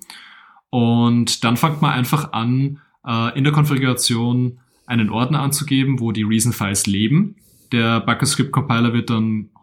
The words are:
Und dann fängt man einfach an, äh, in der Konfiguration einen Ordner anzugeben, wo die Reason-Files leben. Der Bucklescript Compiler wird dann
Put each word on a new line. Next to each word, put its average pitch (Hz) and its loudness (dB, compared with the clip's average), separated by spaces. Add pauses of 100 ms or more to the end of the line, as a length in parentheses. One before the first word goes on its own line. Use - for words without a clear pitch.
(720)
Und 117 2
dann 120 2
fängt 151 -2
man 139 2
einfach 127 -2
an, 131 -2 (240)
äh, 117 -4
in 135 0
der 147 2
Konfiguration 123 0 (260)
einen 117 0
Ordner 127 0
anzugeben, 135 0
wo 117 -2
die 107 -2
Reason-Files 107 0
leben. 110 0 (340)
Der 117 2
Bucklescript 120 0
Compiler 117 0
wird 117 -2
dann 110 -2 (140)